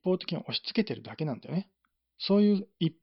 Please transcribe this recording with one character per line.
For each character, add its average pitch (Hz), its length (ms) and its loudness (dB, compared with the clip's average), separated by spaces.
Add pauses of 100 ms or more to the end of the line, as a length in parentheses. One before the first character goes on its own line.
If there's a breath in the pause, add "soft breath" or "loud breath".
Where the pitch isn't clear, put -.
方 185 140 2
的 - 160 -8
に 151 60 -4
押 - 140 -8
し - 140 -4
付 - 160 0
け 220 40 -2
て 135 60 -6
る - 80 -8
だ - 140 -14
け - 80 -6
な 147 100 -2
ん - 60 -8
だ - 80 -16
よ 151 80 -6
ね。 190 140 -4 (520)
そ 202 160 4
う 208 60 6
い 208 100 6
う 196 140 0 (120)
一 165 240 2